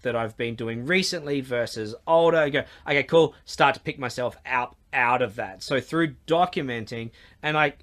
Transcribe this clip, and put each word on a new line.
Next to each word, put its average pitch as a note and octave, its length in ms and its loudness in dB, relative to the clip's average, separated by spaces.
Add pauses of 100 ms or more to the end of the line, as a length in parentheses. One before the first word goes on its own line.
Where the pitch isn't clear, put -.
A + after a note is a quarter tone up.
that A#2+ 140 -2
I've A2+ 200 -4
been A#2 200 -4
doing A#2 280 -6
recently D#3 580 -2
versus A#2 520 -4 (140)
older." E3 300 6
I D3+ 100 2
go, C#3 160 0 (240)
"Okay, C#3+ 160 2
cool." D#3+ 400 4
Start C#3 320 2
to - 40 -16
pick D3 200 -8
myself B2 440 -4
out, B2 300 -2 (180)
out B2 300 2
of A2 140 -4
that. F#2+ 260 -10
So C#3 160 -2
through D#3 380 -2 (100)
documenting, B2+ 840 -2 (280)
and D3+ 160 -2
I, D3+ 260 2